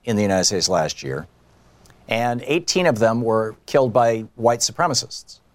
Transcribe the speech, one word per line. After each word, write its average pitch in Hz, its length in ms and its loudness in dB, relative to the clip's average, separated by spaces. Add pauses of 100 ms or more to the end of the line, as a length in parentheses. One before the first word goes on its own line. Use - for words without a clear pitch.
in 113 120 -2
the 104 60 2
United 95 220 2
States 92 260 -2
last 78 320 0
year, 67 240 -8 (800)
and 120 380 -2
eighteen 175 400 0
of 127 120 2
them 113 220 2
were 110 340 0 (120)
killed 131 260 2
by 117 280 2 (160)
white 117 240 2
supremacists. - 800 -4 (140)